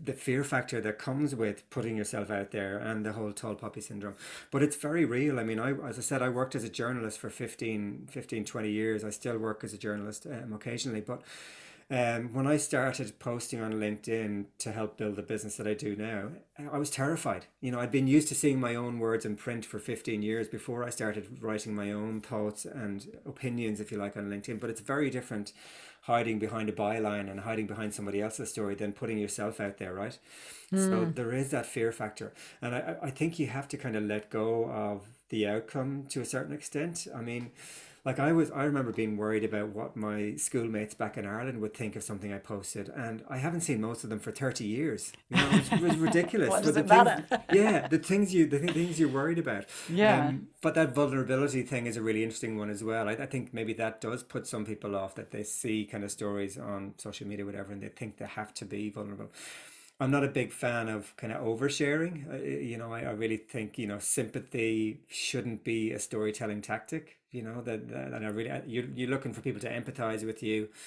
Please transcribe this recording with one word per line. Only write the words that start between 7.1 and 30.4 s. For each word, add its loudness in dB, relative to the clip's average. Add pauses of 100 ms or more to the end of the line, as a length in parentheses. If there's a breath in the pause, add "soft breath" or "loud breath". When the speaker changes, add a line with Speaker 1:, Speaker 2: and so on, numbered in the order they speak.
Speaker 1:
for -8
fifteen, -4
fifteen, -6
twenty -2
years. 2
I -4
still -4
work -2
as -8
a -12
journalist, -6
um, -8
occasionally. -4
But, -6 (680 loud breath)
um, 2
when 2
I 6
started 0
posting -4
on -2
LinkedIn 0 (120)
to -4
help -4
build 0
the -4
business -4
that -4
I 4
do -2
now, -4 (380)
I -2
was 0
terrified. 0 (160)
You -2
know, -2
I'd 0
been 6
used 8
to -2
seeing 6
my 2
own -2
words 2
in -2
print -4
for -8
fifteen -2
years 2
before -4
I -6
started -4
writing -2
my -2
own -4
thoughts -4
and -6 (200)
opinions, -2
if -6
you -4
like, -4
on -4
LinkedIn. -6
But -4
it's -8
very 0
different -6 (500 loud breath)
hiding 2
behind -2
a -2
byline 0
and -8
hiding -2
behind -4
somebody -2
else's -4
story -2
than -2
putting -4
yourself -2
out -4
there, -6
right? -6 (520 loud breath)